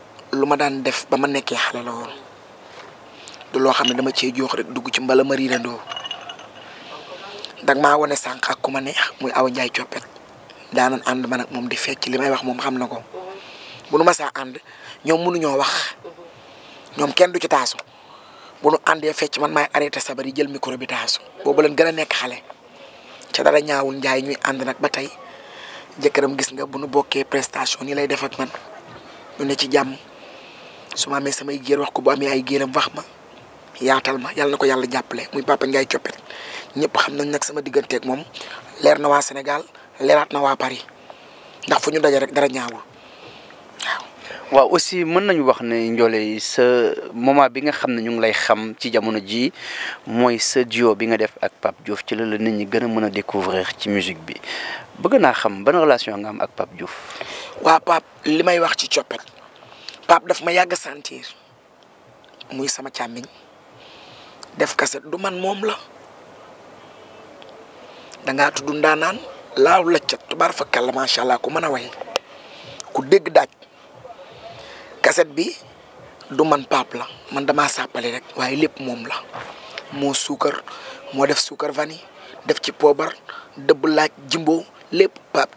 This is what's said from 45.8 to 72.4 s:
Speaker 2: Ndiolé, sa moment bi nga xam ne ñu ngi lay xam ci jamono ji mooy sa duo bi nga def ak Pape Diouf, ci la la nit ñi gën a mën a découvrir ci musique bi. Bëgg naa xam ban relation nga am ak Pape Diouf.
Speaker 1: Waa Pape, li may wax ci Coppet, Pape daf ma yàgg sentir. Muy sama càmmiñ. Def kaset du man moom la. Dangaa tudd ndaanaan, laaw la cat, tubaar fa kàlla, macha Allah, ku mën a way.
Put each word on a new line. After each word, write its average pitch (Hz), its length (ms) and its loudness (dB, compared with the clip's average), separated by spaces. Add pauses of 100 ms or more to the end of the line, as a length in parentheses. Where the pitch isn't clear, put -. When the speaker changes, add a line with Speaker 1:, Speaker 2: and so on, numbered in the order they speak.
Speaker 2:
Ndiolé, 110 500 2
sa - 220 0 (520)
moment 135 360 6
bi 131 120 -6
nga 147 100 2
xam 135 220 -2
ne 117 80 -2
ñu 117 100 -2
ngi 113 80 -2
lay 110 120 4
xam 107 460 0
ci 120 120 -4
jamono 107 300 0
ji 113 320 -2 (540)
mooy 120 340 2
sa 127 240 2
duo 113 320 4
bi 113 100 -2
nga 113 100 2
def 107 240 -2
ak 98 200 -2
Pape - 240 -4
Diouf, 101 200 -6
ci 107 120 -4
la 113 80 -2
la 107 140 -2
nit 110 120 0
ñi 107 160 -2
gën 113 160 0
a 120 60 -2
mën 110 160 0
a 104 60 0
découvrir 95 580 -2 (100)
ci - 100 -6
musique 95 380 -2
bi. - 80 -12 (640)
Bëgg 254 220 4
naa 131 140 6
xam 101 280 -2
ban 147 160 4
relation 120 400 4
nga 107 120 -8
am 98 100 -10
ak 95 100 -2
Pape - 240 -8
Diouf. - 480 -12 (400)
Speaker 1:
Waa 160 160 6
Pape, 165 260 2 (200)
li 156 180 2
may 175 160 6
wax 165 180 2
ci - 120 -4
Coppet, - 320 -2 (880)
Pape 170 180 6
daf 180 160 -2
ma 170 100 -2
yàgg 180 220 4
sentir. 139 480 -6 (1300)
Muy 135 180 -6
sama 135 220 -4
càmmiñ. 120 340 -8 (1300)
Def - 160 0
kaset - 340 0
du 170 100 -6
man 190 200 -4
moom 196 260 -2
la. 208 120 -2 (2500)
Dangaa 143 240 2
tudd 147 240 -2
ndaanaan, 156 420 2 (400)
laaw 165 320 6
la 170 140 4
cat, - 260 -6
tubaar 160 240 0
fa - 140 -4
kàlla, 123 260 0
macha 131 300 0
Allah, 123 160 2
ku 127 120 -4
mën 165 140 -2
a 151 60 -2
way. 123 160 -4 (1080)